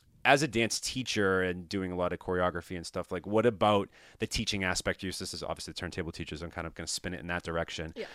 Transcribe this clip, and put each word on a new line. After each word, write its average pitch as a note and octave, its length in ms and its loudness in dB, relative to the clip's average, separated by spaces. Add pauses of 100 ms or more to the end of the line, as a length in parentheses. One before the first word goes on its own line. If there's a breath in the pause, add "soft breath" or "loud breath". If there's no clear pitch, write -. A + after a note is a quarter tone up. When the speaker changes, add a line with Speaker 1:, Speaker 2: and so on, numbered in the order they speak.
(220)
Speaker 1:
as C#3 200 8
a D#3+ 40 4
dance A2+ 340 2
teacher G2+ 600 2
and F2+ 260 -2
doing F#2 260 -2
a F2+ 40 -4
lot F2+ 160 2
of E2+ 60 -2
choreography F2+ 580 0
and E2+ 80 -8
stuff, - 260 -6
like, F2+ 160 -6
what A2 200 4
about G#2 420 6 (300 soft breath)
the A2 80 -2
teaching G#2 380 0
aspect? F2+ 380 2
You, F#2 100 -2
this F#2 200 -6
is D#2+ 100 -8
obviously - 300 -6
the - 60 -14
turntable E2+ 340 -4
teachers. D#2+ 300 -8
I'm E2+ 80 -8
kind E2 160 -6
of E2 80 -10
gonna E2 140 -10
spin - 260 -4
it E2 60 -8
in E2+ 80 -10
that F2 140 -2
direction. E2 540 -4
Speaker 2:
Yeah. - 80 -8 (100)